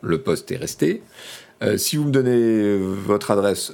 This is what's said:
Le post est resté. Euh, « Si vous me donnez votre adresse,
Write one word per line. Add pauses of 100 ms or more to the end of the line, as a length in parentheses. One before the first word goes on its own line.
Le
post
est
resté. (600)
Euh, «
Si
vous
me
donnez
votre
adresse,